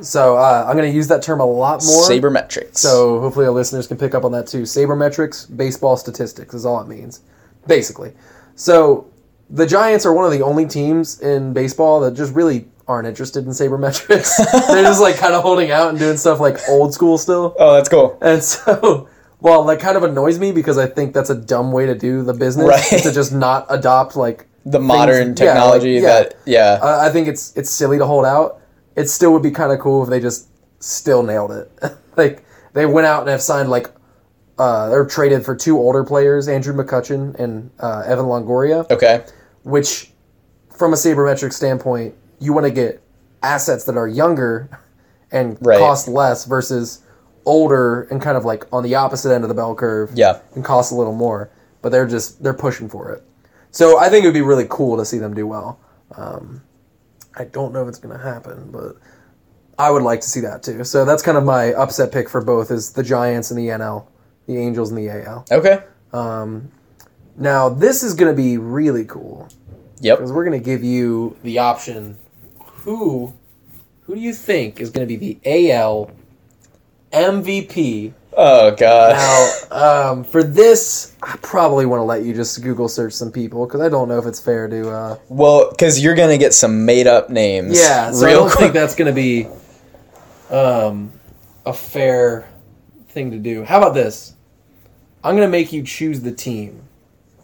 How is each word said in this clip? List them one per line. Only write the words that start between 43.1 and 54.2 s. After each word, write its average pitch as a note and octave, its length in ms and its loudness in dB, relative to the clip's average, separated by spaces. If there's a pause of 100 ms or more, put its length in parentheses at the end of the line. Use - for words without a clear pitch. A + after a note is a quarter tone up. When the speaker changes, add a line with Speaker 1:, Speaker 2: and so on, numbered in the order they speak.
Speaker 1:
assets C#3 420 -2
that B2 120 -4
are A#2 100 -2
younger B2+ 640 -2 (600)
and B2 300 -4
Speaker 2:
Right. A2+ 180 4
Speaker 1:
cost C#3 280 2
less B2+ 380 -2
versus B2 540 -6 (460)
older C3+ 680 2
and C3+ 100 -6
kind C#3+ 160 -2
of, A2+ 80 -4
like, A2 260 -6
on B2 120 -4
the B2 120 -2
opposite C3+ 380 -2
end A#2+ 100 0
of A2 60 -4
the A#2 40 -4
bell A2+ 220 -6
curve G#2+ 400 -4
Speaker 2:
Yeah. G2+ 220 2 (180)
Speaker 1:
and C3 80 -10
cost B2 280 0
a B2+ 40 -8
little A2+ 180 -2
more. A2 360 -6 (320)
But A#2+ 100 -6
they're B2+ 160 2
just, A#2 360 -8
they're C3+ 100 -2
pushing B2 360 -8
for G#2 220 -16
it. - 120 -16 (480)
So E3 260 6
I F3 120 4
think G#3 140 6